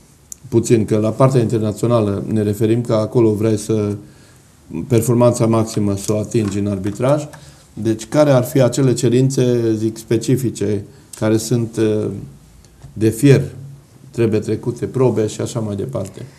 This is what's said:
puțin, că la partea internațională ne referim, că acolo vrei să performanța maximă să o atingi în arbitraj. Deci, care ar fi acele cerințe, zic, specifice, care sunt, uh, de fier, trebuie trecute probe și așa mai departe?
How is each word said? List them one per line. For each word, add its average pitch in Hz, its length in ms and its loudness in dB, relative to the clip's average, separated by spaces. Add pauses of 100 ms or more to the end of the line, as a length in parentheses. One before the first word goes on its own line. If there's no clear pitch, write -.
(480)
puțin, 113 380 2
că 110 120 0
la 107 120 0
partea 131 320 4
internațională 107 840 0
ne 107 140 0
referim, 110 400 0
că 117 120 -2
acolo 110 380 2
vrei 107 260 0
să 104 380 -2 (920)
performanța 120 580 4
maximă 113 500 0
să 101 180 -4
o 104 40 0
atingi 104 420 -2
în 101 80 -2
arbitraj. 104 600 -2 (460)
Deci, 110 340 -4
care 147 240 4
ar 123 120 4
fi 135 180 0
acele 123 320 2
cerințe, 123 840 2
zic, 110 220 -2
specifice, 110 840 -2 (360)
care 110 180 2
sunt, 113 400 -2
uh, 107 300 0 (840)
de 107 160 2
fier, 120 320 4 (680)
trebuie 110 280 0
trecute 110 460 -6
probe 110 420 0
și - 140 -8
așa 113 180 -6
mai 104 160 -6
departe? 98 500 -8 (140)